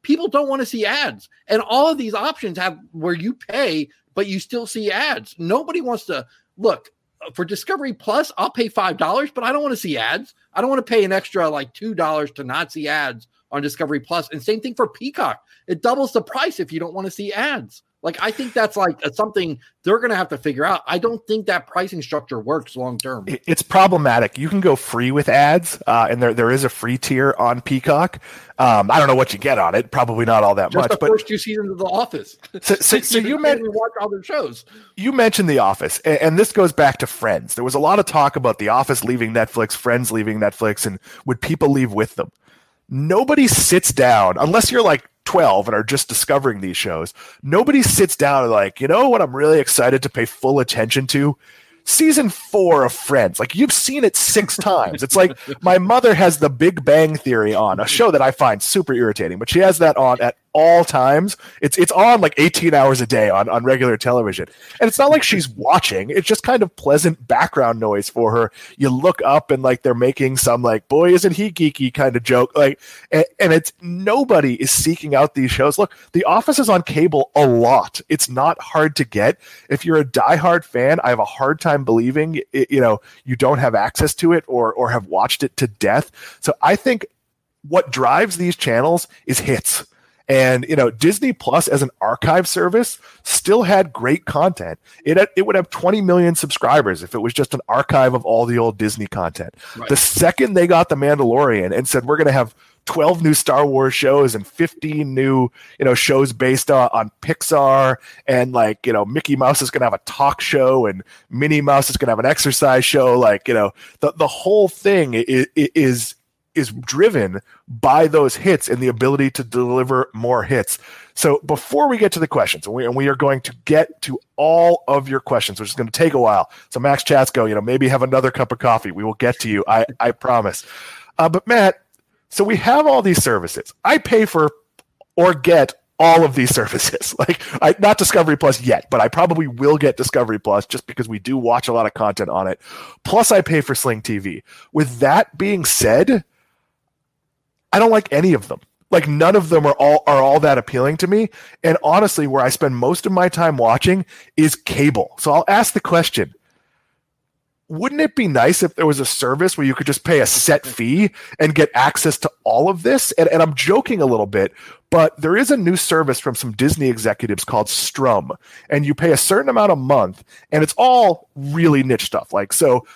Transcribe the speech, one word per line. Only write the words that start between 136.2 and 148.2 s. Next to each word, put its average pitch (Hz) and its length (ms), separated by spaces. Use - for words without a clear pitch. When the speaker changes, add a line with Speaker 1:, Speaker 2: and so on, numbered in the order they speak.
Speaker 2:
of 139 100
these 123 220
services. - 600
<laughs> - 20
Like, 160 200
I, 160 160
not 208 220
Discovery 165 360
Plus 131 260
yet, 127 280
but 123 100
I 113 100
probably 165 360
will 139 320
get 139 180
Discovery 120 440
Plus 101 260
just - 220
because 113 200
we 107 120
do 131 180
watch 120 300
a 120 60
lot 113 120
of 104 80
content 104 380
on 92 160
it. 92 120
Plus 226 280
I 196 100
pay 156 200
for 135 140
Sling 110 260
T 107 160
V. 95 240
With 127 280
that 147 360
being 190 260
said, 165 600
I 196 60
don't 226 120
like 214 220
any 170 180